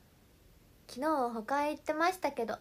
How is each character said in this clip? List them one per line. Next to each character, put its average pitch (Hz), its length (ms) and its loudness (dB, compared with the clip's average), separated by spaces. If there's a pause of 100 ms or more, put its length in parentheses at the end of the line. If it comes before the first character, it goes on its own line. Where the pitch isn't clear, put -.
(880)
「昨 - 140 -10
日、 277 300 2
他 262 360 0
へ 302 40 2
行 302 100 -6
っ - 20 -20
て 311 120 -2
ま 339 180 4
し 370 60 -8
た 285 140 0
け 240 120 -2
ど、 208 160 -4